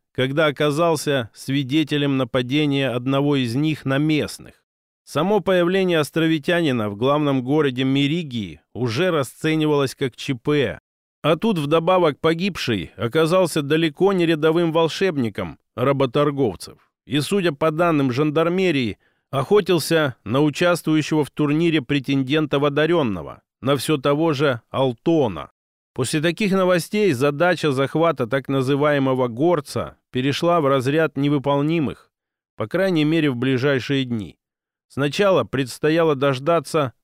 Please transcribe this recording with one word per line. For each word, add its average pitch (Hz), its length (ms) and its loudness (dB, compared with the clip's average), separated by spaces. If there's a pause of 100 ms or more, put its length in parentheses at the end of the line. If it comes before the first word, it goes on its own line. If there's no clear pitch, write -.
(120)
когда 135 340 0
оказался 147 880 0
свидетелем 139 840 -2
нападения 135 760 0
одного 135 460 0
из 120 180 -2
них 151 300 -2
на 135 120 0
местных. 147 560 -2 (520)
Само 190 340 0
появление 180 580 2
островитянина 160 920 0
в 101 80 -6
главном 139 460 0
городе 135 420 0
Меригии 135 800 -2 (140)
уже 123 340 -2
расценивалось 151 840 0
как 131 200 -6
Ч - 200 -6
П. 123 420 -2 (460)
А 156 120 2
тут 208 220 0
вдобавок 160 640 2
погибший 160 760 -2
оказался 160 680 0
далеко 165 500 0
не 175 140 2
рядовым 160 440 2
волшебником 147 840 -2 (180)
работорговцев. 135 1040 0 (300)
И, 139 140 -2
судя 175 320 0
по 160 180 0
данным 156 400 2
жандармерии, 156 880 0 (320)
охотился 160 840 0 (100)
на 123 160 0
участвующего 156 840 0
в - 60 -12
турнире 151 500 0
претендента 139 800 -2
в 143 60 2
одарённого, 139 760 0 (200)
на 135 160 0
всё 156 200 0
того 147 360 0
же 135 360 0
Алтона. 123 800 -2 (460)
После 143 260 -2
таких 175 300 -2
новостей 185 600 2
задача 147 580 0
захвата 135 560 0
так 135 200 -4
называемого 135 800 0
"горца" 139 720 -2 (140)
перешла 143 500 0
в 135 60 0
разряд 139 500 0
невыполнимых, 143 960 -2 (440)
по 113 120 -6
крайней 175 380 0
мере, 151 260 2
в 120 60 -4
ближайшие 135 640 0
дни. 110 320 -8 (560)
Сначала 147 520 2
предстояло 151 720 0
дождаться, 139 800 0 (100)